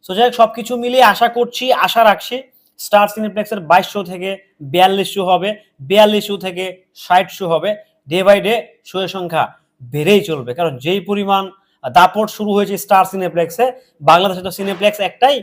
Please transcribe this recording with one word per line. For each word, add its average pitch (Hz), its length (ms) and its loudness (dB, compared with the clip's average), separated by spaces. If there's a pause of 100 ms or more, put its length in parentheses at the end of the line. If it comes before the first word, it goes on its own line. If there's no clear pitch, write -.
So 185 100 -10
যাই 240 100 4
হোক, 233 140 -2
সবকিছু 226 320 0 (120)
মিলিয়ে 247 280 2
আশা 233 240 0
করছি, 240 280 -4 (220)
আশা 226 220 2
রাখছি 202 280 -2 (480)
স্টার 208 300 2
সিনেপ্লেক্সের 208 460 -6 (100)
বাইশ 190 240 4
শো 208 60 -6 (100)
থেকে 185 200 -8 (420)
বিয়াল্লিশ 190 420 2
শো 196 160 -4
হবে, 185 200 0 (380)
বিয়াল্লিশ 208 400 4
শো 202 60 -4 (120)
থেকে 185 180 -6 (400)
ষাট 180 220 2 (100)
শো 196 160 -8
হবে, 165 180 -2 (400)
day 180 180 -2
by 202 180 6
day 226 120 0 (300)
শো - 160 -10
এর 175 100 -8
সংখ্যা 165 300 -2 (480)
বেড়েই 165 360 2
চলবে। 135 300 -6
কারণ 165 140 -2 (120)
যেই 185 240 -2
পরিমাণ 196 340 -2 (420)
দাপট 180 420 4 (100)
শুরু 208 200 -4
হয়েছে 202 180 0 (100)
স্টার 190 280 4
সিনেপ্লেক্সে, 175 540 -2 (440)
বাংলাদেশে 180 360 2
তো 180 120 -8
সিনেপ্লেক্স 196 400 -2 (100)
একটাই। 262 340 2